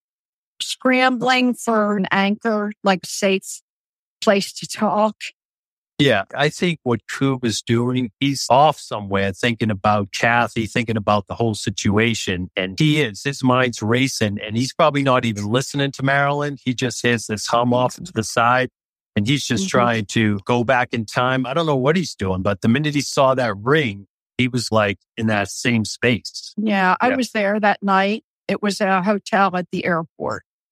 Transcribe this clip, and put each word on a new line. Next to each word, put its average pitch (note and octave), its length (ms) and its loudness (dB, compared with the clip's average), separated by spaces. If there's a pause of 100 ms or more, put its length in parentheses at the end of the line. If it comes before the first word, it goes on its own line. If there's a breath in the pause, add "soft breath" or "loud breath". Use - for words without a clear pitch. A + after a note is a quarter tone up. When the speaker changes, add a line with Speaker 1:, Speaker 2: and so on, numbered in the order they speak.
(600)
Speaker 1:
Scrambling B3+ 920 2
for G#3 420 0
an F#3+ 140 0
anchor, G#3 600 0 (100)
like, F#3+ 240 2
safe - 560 -2 (580)
place G3+ 340 2
to - 120 -12
talk. G#3+ 500 0 (840)
Speaker 2:
Yeah, A#2 320 4
I C#3 160 0
think E3+ 360 -2
what A#2+ 240 0
Coop C3+ 360 -2
is A2 160 -2
doing, A#2+ 600 0
he's C#3 280 0
off C#3+ 300 4
somewhere G2 540 -2
thinking A#2 360 -2
about G#2 440 0
Kathy, A#2 540 0
thinking A2+ 300 -2
about G#2 300 0
the - 80 -10
whole A2+ 220 0
situation. G2+ 1000 -2
And F#2+ 240 -6
he D3+ 220 4
is, G#2+ 240 -4
his C#3 180 -6
mind's B2+ 400 2
racing, A2+ 580 0
and G#2+ 160 -8
he's B2+ 160 -2
probably D3 300 2
not B2+ 220 2
even G#2 220 -2
listening C#3 460 -2
to C3+ 120 -6
Marilyn. C#3+ 600 0
He B2+ 80 -2
just A#2+ 300 -4
hears A#2+ 240 0
this G#2+ 220 -6
hum A#2+ 260 2
off B2 220 0
to - 160 -16
the A2 100 -2
side, B2 480 0 (460)
and G#2 100 0
he's C#3 180 0
just F#3+ 200 0
Speaker 1:
Mm-hmm. F#3 60 -4
Speaker 2:
trying A#2 360 0
to G#2+ 380 2
go B2 180 2
back B2 320 0
in A#2 100 -4
time. B2+ 400 0
I B2 80 -6
don't E3 140 -2
know D3+ 80 2
what C#3 220 2
he's F3 180 -4
doing, F#2+ 280 -2
but G2+ 180 -2
the G#2+ 80 2
minute C#3+ 260 2
he C#3+ 60 2
saw C3 340 2
that A#2+ 220 -2
ring, G#2+ 500 0 (300)
he B2+ 100 2
was, B2 240 -4
like, G#2 300 2 (160)
in A2+ 100 -2
that G#2 240 0
same A#2 340 0
space. - 720 -4
Speaker 1:
Yeah, G3 440 2
I A#3+ 80 2
Speaker 2:
Yeah. C4 80 0
Speaker 1:
was B3+ 160 -4
there G#3 260 0
that G3+ 240 0
night. G3 420 0 (220)
It - 160 -4
was G3+ 180 -2
a F#3+ 220 2
hotel G3 540 2
at F3+ 160 -4
the F3+ 120 -4
airport, D#3+ 600 -4 (280)